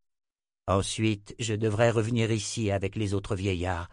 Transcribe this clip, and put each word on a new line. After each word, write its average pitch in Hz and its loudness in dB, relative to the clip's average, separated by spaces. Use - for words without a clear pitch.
Ensuite, 101 0
je 113 -4
devrai 110 2
revenir 113 2
ici 107 -2
avec 98 -2
les 104 0
autres 98 -2
vieillards, 90 -2